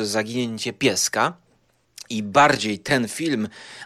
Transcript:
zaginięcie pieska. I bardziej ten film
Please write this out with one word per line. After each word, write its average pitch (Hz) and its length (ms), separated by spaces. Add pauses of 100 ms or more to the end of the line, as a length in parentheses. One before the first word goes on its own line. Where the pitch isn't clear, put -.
zaginięcie 110 680
pieska. 123 640 (760)
I 110 120
bardziej 107 560
ten 123 300
film 135 400 (380)